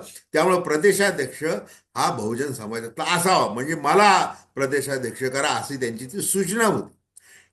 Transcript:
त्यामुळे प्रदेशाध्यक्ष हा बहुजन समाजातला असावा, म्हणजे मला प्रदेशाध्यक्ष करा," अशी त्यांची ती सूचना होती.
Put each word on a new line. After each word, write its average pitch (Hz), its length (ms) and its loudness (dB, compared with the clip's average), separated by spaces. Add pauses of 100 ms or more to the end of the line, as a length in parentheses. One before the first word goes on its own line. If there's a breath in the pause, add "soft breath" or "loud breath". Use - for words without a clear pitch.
(340 loud breath)
त्यामुळे 175 260 4
प्रदेशाध्यक्ष 160 840 0 (520 loud breath)
हा 147 160 0
बहुजन 123 420 -4
समाजातला 117 500 -10
असावा, 165 500 2
म्हणजे 139 220 -4
मला 170 580 4 (220 loud breath)
प्रदेशाध्यक्ष 131 680 -4
करा," 135 240 -2
अशी 135 300 -4
त्यांची 117 280 -6
ती 196 160 -8
सूचना 196 440 0
होती. - 280 -2 (600 soft breath)